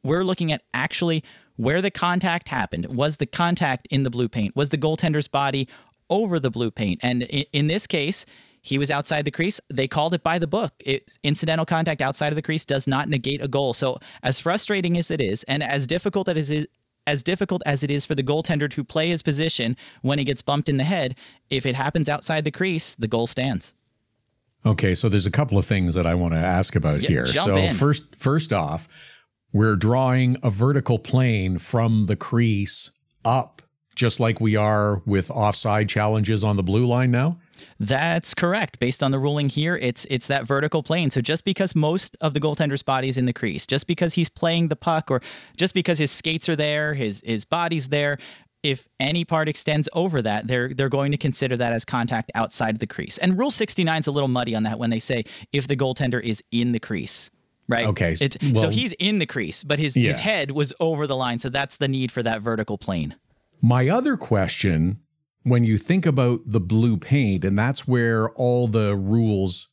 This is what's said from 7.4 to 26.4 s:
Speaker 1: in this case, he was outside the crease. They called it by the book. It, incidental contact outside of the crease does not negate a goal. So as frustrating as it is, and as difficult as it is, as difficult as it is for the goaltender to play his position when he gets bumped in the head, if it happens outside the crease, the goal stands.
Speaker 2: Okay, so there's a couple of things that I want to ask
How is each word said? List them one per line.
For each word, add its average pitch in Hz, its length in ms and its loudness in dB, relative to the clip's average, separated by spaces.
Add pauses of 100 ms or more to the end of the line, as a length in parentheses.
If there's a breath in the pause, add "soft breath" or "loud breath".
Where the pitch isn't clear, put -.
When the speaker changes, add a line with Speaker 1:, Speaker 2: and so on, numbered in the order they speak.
Speaker 1:
in 147 140 2
this 180 200 -2
case, 160 380 -2 (380 soft breath)
he 139 160 -2
was 143 120 0
outside 147 340 -2
the 147 60 -2
crease. 180 380 -4
They 131 200 -2
called 160 260 0
it 165 80 -2
by 165 160 0
the 165 80 0
book. 185 340 -2
It, - 300 -4 (120)
incidental 160 440 0
contact 160 340 -2
outside 139 280 0
of 151 80 -2
the 156 60 -4
crease 156 220 -2
does 139 220 -2
not 139 220 -2
negate 135 340 -2
a 143 60 -6
goal. 135 260 0
So 127 240 -2 (240 loud breath)
as 127 180 -2
frustrating 180 560 0
as 170 140 -2
it 156 100 -2
is, 107 240 -2
and 143 180 -4
as 135 240 -2
difficult 180 420 -2
as 156 220 -2
it 151 60 0
is, 151 120 -4 (360)
as 147 200 -2
difficult 185 420 -2
as 139 160 0
it 143 80 -2
is 143 160 -2
for 156 80 -2
the 139 80 -2
goaltender 147 480 0
to 135 140 -6
play 160 240 -2
his 170 160 -2
position 143 520 0 (260 loud breath)
when 139 180 0
he 135 40 0
gets 131 160 -2
bumped 143 280 0
in 139 80 2
the 131 80 2
head, 151 320 -2 (340 loud breath)
if 135 160 0
it 127 80 0
happens 143 340 0
outside 151 360 -2
the 151 80 0
crease, 180 420 -2
the 110 140 -2
goal 117 180 2
stands. 123 460 -2 (920)
Speaker 2:
Okay, 101 300 2
so 113 140 0
there's 98 180 2
a 104 60 0
couple 127 260 2
of 92 80 4
things 90 280 2
that 87 120 2
I 85 80 2
want 85 200 0
to 82 40 2
ask 90 380 2